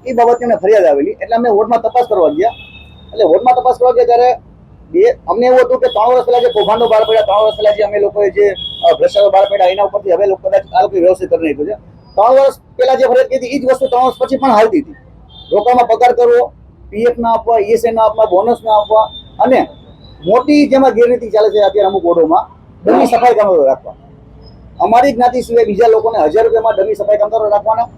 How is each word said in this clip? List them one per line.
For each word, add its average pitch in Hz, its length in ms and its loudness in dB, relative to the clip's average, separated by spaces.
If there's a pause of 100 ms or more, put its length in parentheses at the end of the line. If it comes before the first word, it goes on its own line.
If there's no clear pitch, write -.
ઈ 262 40 -8
બાબતની 240 320 0
અમને 233 120 0
ફરિયાદ 202 280 2
આવેલી. 147 260 0
એટલે 226 260 -6
અમે 240 140 -2
વોર્ડમાં 220 300 0
તપાસ 240 280 -2
કરવા 180 200 0
ગયા. 151 220 -2 (640)
એટલે 190 120 -2
વોર્ડમાં 208 300 2
તપાસ 247 240 0
કરવા 247 140 2
ગયા 240 120 0
ત્યારે 240 320 2 (540)
બે, 196 280 0 (100)
અમને 226 180 -2
એવું 254 120 4
હતું 254 200 2
કે 254 100 -2
ત્રણ 233 260 0
વર્ષ 247 100 0
પહેલા 240 140 0
જે 247 80 0
કૌભાંડો 220 420 0
બહાર 220 200 2
પડ્યા, 220 120 2
ત્રણ 208 240 0
વર્ષ 214 120 -2
પહેલા 208 140 0
જે 208 120 -2
અમે 208 180 -4
લોકોએ 202 300 -2
જે, 202 180 0
અ, 185 60 -2 (440)
ભ્રષ્ટાચાર 196 320 0
બહાર 196 140 2
પડ્યા, 196 220 0
એના 196 160 -2
ઉપરથી 196 280 -4
હવે 185 160 0
લોકો 190 220 -4
કદાચ - 260 -2
આ 185 80 2
લોકોએ 196 180 -2
વ્યવસ્થિત 180 300 0
કરી 165 180 -2
નાખ્યું 147 200 -6
છે. 214 80 -8 (380)
ત્રણ 233 200 2
વર્ષ - 260 2 (160)
પહેલા 262 180 0
જે 262 100 0
ફરિયાદ 254 220 0
કરી 262 120 -6
હતી, 247 80 -8
ઈ 277 120 -6
જ 247 60 -6
વસ્તુ 254 220 -2
ત્રણ 247 180 0
વર્ષ 254 140 -2
પછી 262 180 -4
પણ 262 140 -2
હાલતી 214 300 2
હતી. - 140 -18 (580)
રોકડમાં 240 340 2
પગાર 226 260 2
કરવો, 240 400 2 (380)
પી 208 120 -6
એફ 240 160 -2
ના 233 120 -2
આપવા, 226 280 0
ઈ 202 40 0
એસ 220 240 0
આઈ 226 60 0
ના 220 100 0
આપવા, 214 220 0
બોનસ 214 400 -2
ના 220 80 -2
આપવા 214 380 0 (340)
અને 247 240 0 (580)
મોટી 254 420 2
જેમાં 262 220 2
ગેરરીતિ 233 400 0
ચાલે 214 180 0
છે 190 40 -2
અત્યારે 208 280 0
અમુક 190 240 -2
વોર્ડોમાં, 170 440 0 (360)
ડમી 226 220 2
સફાઈ 226 140 0
કામદારો 208 440 2
રાખવા. 131 300 -4 (840)
અમારી 240 320 2
જ્ઞાતિ 247 300 -2
સિવાય 233 220 0
બીજા 208 240 0
લોકોને 220 300 0
હજાર 165 260 0
રૂપિયામાં 220 300 0
ડમી 196 200 -2
સફાઈ 208 240 -2
કામદારો 214 300 -2
રાખવાના 214 500 -2